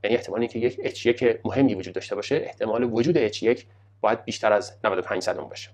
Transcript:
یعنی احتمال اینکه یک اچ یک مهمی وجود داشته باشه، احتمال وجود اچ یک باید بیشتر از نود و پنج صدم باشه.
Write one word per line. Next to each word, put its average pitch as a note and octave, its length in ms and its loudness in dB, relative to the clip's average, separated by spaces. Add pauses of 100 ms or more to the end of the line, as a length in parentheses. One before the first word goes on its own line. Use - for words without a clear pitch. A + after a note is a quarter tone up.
یعنی A2 120 2
احتمال G#2 240 -4
اینکه A#2 180 -2
یک B2 240 0
اچ - 240 -4
یک A#2+ 380 2
مهمی A2+ 300 2
وجود F#2+ 200 -8
داشته F#2+ 200 -6
باشه، G#2 220 -2
احتمال A#2 480 -2
وجود A#2+ 340 2
اچ G#2+ 240 0
یک A#2+ 240 2 (340)
باید A2 240 0
بیشتر G#2+ 280 0
از G2+ 320 0
نود G2 140 2
و F2+ 40 -2
پنج - 200 -4
صدم - 220 -2
باشه. - 300 -14